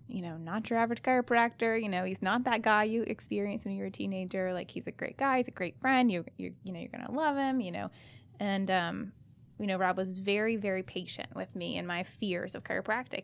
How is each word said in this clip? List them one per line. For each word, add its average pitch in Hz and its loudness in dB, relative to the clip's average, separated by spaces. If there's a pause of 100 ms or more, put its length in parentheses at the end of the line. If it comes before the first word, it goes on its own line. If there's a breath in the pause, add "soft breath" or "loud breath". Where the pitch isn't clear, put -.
you 190 -6
know, 170 -8
not 170 -4
your 233 4
average 233 2
chiropractor. 233 4
You 214 -2
know, 185 0
he's 190 -4
not 208 2
that 233 2
guy 214 6
you 220 2
experienced 208 -4
when 196 -2
you 196 -4
were 196 -4
a 190 -4
teenager. 190 -2
Like, 175 -6
he's - -10
a - -6
great - -6
guy. 269 2
He's 247 2
a - -10
great - -6
friend. 254 4
You, 170 0 (120)
you, 180 -6 (100)
you 190 -8
know, 170 -8
you're - -10
gonna - -8
love 285 2
him, 269 2
you 185 -2
know." 202 -4 (500 loud breath)
And, 196 0
um, 180 0 (440)
you 214 -6
know, 190 0
Rob 185 2
was 190 -2
very, 208 2
very 196 0
patient - -8
with 185 -8
me 175 -4
and 175 -4
my 175 -2
fears 185 -4
of 196 -8
chiropractic. 226 -2